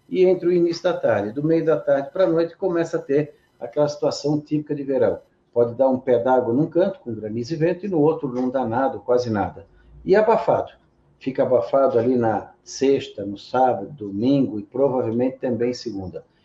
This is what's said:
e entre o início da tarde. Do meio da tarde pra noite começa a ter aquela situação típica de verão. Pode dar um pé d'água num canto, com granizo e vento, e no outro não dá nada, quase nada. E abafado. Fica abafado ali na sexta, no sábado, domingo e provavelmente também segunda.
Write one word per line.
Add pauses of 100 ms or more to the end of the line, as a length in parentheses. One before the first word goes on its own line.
e
entre
o
início
da
tarde.
Do
meio
da
tarde
pra
noite
começa
a
ter (240)
aquela
situação
típica
de
verão. (340)
Pode
dar
um
pé
d'água
num
canto,
com
granizo
e
vento,
e
no
outro
não
dá
nada,
quase
nada. (380)
E
abafado. (460)
Fica
abafado
ali
na (120)
sexta,
no
sábado,
domingo
e
provavelmente
também
segunda. (200)